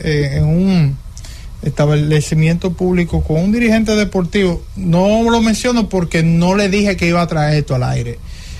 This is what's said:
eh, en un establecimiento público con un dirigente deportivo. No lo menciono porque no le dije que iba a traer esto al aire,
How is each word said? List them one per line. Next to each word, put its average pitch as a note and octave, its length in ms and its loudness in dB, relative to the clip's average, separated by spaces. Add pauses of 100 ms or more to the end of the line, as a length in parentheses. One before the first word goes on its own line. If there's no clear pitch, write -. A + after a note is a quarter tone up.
eh, D3 360 0
en D3+ 60 2
un E3 520 2 (680)
establecimiento D#3 1120 0
público F3 500 0
con D#3 180 0
un G3 120 0
dirigente A3 440 2
deportivo. F#3+ 680 0 (140)
No G3 540 2
lo A#3 120 2
menciono A3+ 460 0
porque E3+ 340 0
no E3+ 320 2
le G3+ 140 2
dije G3+ 280 0
que E3+ 120 0
iba F3 140 2
a E3+ 40 0
traer D3+ 320 0
esto C#3+ 160 -2
al B2+ 100 0
aire, B2 340 -4 (420)